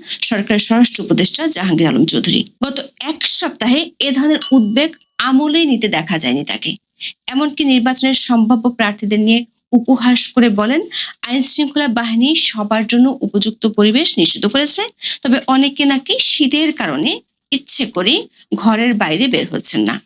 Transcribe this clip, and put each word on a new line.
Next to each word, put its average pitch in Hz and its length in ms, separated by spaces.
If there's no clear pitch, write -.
সরকারের 214 580
স্বরাষ্ট্র 226 420
উপদেষ্টা 190 440
জাহাঙ্গীর 175 400
আলম 131 200
চৌধুরী। - 380
গত 277 160
এক 302 260
সপ্তাহে 302 640
এ 277 100
ধরনের 294 280
উদ্বেগ 262 440
আমলেই 294 480
নিতে 220 220
দেখা 160 300
যায়নি 127 260
তাকে। - 320
এমনকি 294 380
নির্বাচনের 262 500
সম্ভাব্য 240 560
প্রার্থীদের 208 500
নিয়ে 226 240
উপহাস 240 560
করে 240 200
বলেন, 214 320
"আইন 254 200
শৃঙ্খলা 294 460
বাহিনী 233 480
সবার 214 500
জন্য 247 340
উপযুক্ত 208 460
পরিবেশ 220 520
নিশ্চিত 202 280
করেছে, 285 360
তবে 269 240
অনেকে 277 380
নাকি 277 360
শীতের 302 520
কারণে 214 480
ইচ্ছে 269 360
করে 214 360
ঘরের 220 400
বাইরে 175 320
বের 151 240
হচ্ছেন - 300
না।" 107 260